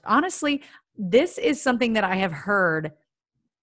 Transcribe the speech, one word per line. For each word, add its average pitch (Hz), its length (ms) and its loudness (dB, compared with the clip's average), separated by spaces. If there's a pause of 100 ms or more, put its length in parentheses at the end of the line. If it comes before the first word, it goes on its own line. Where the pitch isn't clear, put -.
Honestly, 294 580 0 (340)
this 220 420 2
is - 240 -2
something 240 320 0
that 208 100 2
I 185 120 0
have 190 160 0
heard. 160 600 0 (720)